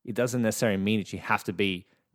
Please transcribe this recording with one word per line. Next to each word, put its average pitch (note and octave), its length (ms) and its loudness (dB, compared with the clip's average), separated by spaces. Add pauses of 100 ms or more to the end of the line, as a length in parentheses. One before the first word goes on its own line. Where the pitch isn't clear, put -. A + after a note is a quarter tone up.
it - 100 -8
doesn't A#2+ 260 0
necessarily A2 380 2
mean G#2 220 2
that F#2 120 -8
you F#2+ 60 -6
have - 260 0
to G#2+ 80 -4
be F#2+ 340 0 (280)